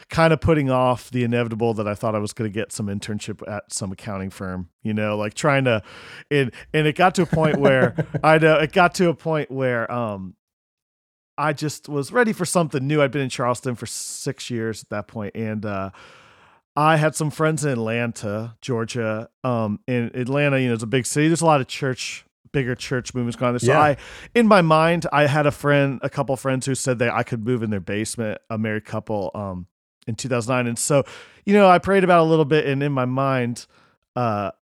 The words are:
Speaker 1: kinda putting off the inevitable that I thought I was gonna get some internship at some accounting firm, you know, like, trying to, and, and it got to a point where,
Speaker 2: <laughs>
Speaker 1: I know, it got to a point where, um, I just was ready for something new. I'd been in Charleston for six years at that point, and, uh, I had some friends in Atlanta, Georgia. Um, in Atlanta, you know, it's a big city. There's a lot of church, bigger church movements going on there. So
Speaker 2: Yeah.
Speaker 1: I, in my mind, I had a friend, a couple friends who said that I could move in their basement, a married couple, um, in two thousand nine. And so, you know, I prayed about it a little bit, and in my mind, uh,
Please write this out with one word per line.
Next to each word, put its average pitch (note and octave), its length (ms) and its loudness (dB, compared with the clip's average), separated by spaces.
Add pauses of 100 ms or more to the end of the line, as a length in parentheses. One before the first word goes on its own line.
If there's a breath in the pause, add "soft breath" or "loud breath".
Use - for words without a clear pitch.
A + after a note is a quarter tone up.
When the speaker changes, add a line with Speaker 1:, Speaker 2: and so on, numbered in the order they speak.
(100)
Speaker 1:
kinda E3 260 4
putting D3+ 320 2
off B2+ 420 2
the B2 140 0
inevitable A#2 500 0
that G#2 140 -2
I G#2 60 -2
thought A2 200 -2
I G#2+ 40 -2
was G#2 160 -6
gonna A2 160 -4
get G#2 220 -6
some G#2 160 -6
internship G#2 520 -8 (100)
at - 220 -10
some F#2+ 200 -8
accounting F#2+ 360 -8
firm, F#2 400 -8 (140)
you A2 100 -2
know, G#2+ 240 -2
like, G#2 160 -4
trying C#3 320 2
to, A2+ 180 2 (480 loud breath)
and, C#3 220 2 (220 loud breath)
and D#3 120 2
it D3+ 100 0
got F3+ 180 4
to F#3 80 2
a D#3+ 40 2
point D#3+ 320 2
where, C3 380 4 (180)
Speaker 2:
<laughs> D3+ 80 -4
Speaker 1:
I D#3 160 8
know, D#3 180 6
it D3+ 160 0
got F3 240 4
to F3+ 120 2
a D#3 60 0
point D#3 360 -4
where, B2+ 400 -2
um, G#2 440 -6 (1040)
I D3+ 140 0
just C#3+ 360 -8
was C#3+ 240 -4
ready A3+ 200 2
for F3 120 -4
something D3+ 420 0
new. D3+ 160 2
I'd C3+ 100 2
been D3 100 -2
in C3 80 -4
Charleston B2 440 -2
for A2+ 120 -10
six - 640 -10
years A2+ 320 -6
at - 80 -20
that G#2 180 -8
point, G#2 280 -10
and, G#2+ 300 -6
uh, G2 240 -6 (880 loud breath)
I D#3 180 4
had D3+ 180 0
some D#3 160 -4
friends D#3 340 0
in D3 80 0
Atlanta, A2+ 880 -4
Georgia. A2+ 680 -4 (140)
Um, A2 420 -2
in A#2+ 280 -2
Atlanta, C3+ 440 0
you B2+ 100 0
know, A#2+ 60 0
it's A2 80 -4
a A#2+ 40 -6
big G#2 200 0
city. D3 220 0
There's E3 120 2
a E3 60 0
lot D3 160 4
of A#2+ 60 -8
church, - 560 -8 (280)
bigger B2 220 -2
church - 400 -6
movements A#2+ 220 -4
going B2+ 120 -2
on A#2+ 60 0
there. B2 60 -4
So A#2+ 120 2
Speaker 2:
Yeah. D3+ 80 4
Speaker 1:
I, D3+ 160 4 (380 loud breath)
in A#3+ 120 4
my G#3 140 8
mind, D#3+ 500 4
I D3 160 4
had D3 200 2
a D3 40 4
friend, C#3 520 2
a C3+ 80 -4
couple C3 260 -2
friends C3 300 -4
who C3+ 80 -2
said B2 240 -2
that A#2 160 0
I A#2 80 2
could A#2 240 -6
move B2 160 0
in A2 80 -2
their G2+ 100 -2
basement, G#2+ 580 -4 (120)
a A2 80 -4
married A2 260 -4
couple, G#2+ 500 -6
um, F#2 320 -8 (400)
in A2 100 -6
two - 120 -8
thousand A#2+ 260 -2
nine. B2 120 0
And A#2 120 -4
so, C#3+ 260 2 (420 loud breath)
you G3+ 80 2
know, G3+ 120 8
I F3+ 120 8
prayed F#3+ 260 2
about F3 160 6
it D#3+ 60 4
a D#3+ 40 2
little D#3 140 4
bit, D3+ 220 2
and C#3 160 0
in D3 100 -2
my B2+ 140 0
mind, B2+ 600 -2 (480 soft breath)
uh, G#2 360 -2 (180)